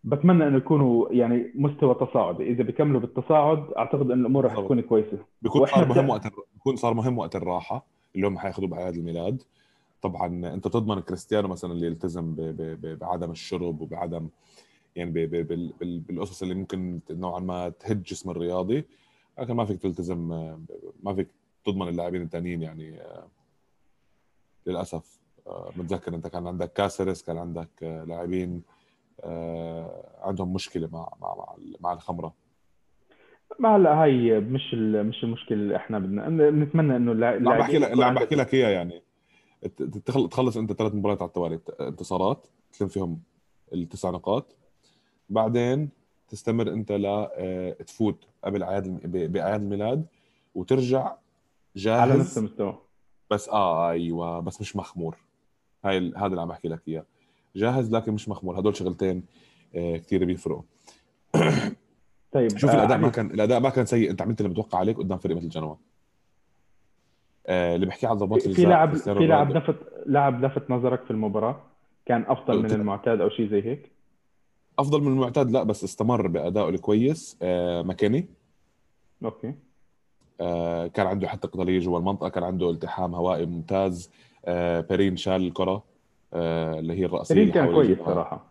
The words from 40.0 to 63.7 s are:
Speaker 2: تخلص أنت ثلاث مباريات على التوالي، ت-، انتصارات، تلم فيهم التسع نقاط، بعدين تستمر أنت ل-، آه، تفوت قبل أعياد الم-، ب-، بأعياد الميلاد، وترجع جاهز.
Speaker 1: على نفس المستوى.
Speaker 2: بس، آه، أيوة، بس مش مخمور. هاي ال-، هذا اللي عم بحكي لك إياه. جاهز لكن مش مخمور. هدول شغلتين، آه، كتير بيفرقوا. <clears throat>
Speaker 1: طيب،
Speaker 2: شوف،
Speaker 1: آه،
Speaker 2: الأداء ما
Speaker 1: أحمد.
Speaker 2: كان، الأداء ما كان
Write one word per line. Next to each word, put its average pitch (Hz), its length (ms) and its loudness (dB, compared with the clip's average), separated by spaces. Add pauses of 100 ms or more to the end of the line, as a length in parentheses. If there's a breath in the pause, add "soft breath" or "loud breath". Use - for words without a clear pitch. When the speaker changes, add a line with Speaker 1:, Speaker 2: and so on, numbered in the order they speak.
Speaker 2:
تخلص 123 280 0
أنت 110 160 -4
ثلاث 107 220 0
مباريات 101 260 0
على 87 60 -4
التوالي، 82 300 -2
ت-، - 240 -12
انتصارات، 92 680 -2 (240)
تلم 98 160 -4
فيهم 85 320 -4 (540)
التسع 87 360 -6
نقاط، 92 460 -4 (760)
بعدين 120 600 0 (380)
تستمر 113 400 -2
أنت 104 240 -4
ل-، 101 140 0
آه، 92 680 -4
تفوت - 560 -4 (160)
قبل 98 200 -4
أعياد 95 220 -2
الم-، 92 180 -8
ب-، 87 280 -2
بأعياد 98 300 0
الميلاد، 104 440 -2 (500)
وترجع 131 600 0 (600)
جاهز. 113 360 4
Speaker 1:
على 143 80 6
نفس 175 180 0
المستوى. 101 400 -4 (540)
Speaker 2:
بس، 104 180 -2
آه، 85 400 2
أيوة، 85 500 -4
بس 90 220 -8
مش - 140 -10
مخمور. 85 420 -8 (680)
هاي 98 120 2
ال-، 90 200 -4
هذا 101 100 -2
اللي 90 140 -2
عم 85 60 -4
بحكي 87 200 -10
لك 82 200 -6
إياه. 80 180 -8 (500)
جاهز 113 400 0
لكن 110 160 0
مش 107 180 -4
مخمور. 95 300 -6
هدول 101 160 2
شغلتين، 92 480 -2 (520 soft breath)
آه، 85 220 -2
كتير 90 280 0
بيفرقوا. 90 360 -4 (720 soft breath)
<clears throat> - 960 0
Speaker 1:
طيب، 113 260 2
Speaker 2:
شوف، 135 120 4
Speaker 1:
آه، 113 40 8
Speaker 2:
الأداء 113 240 6
ما - 60 4
Speaker 1:
أحمد. 117 120 4
Speaker 2:
كان، 107 160 -2
الأداء 107 280 4
ما 131 100 4
كان 127 160 2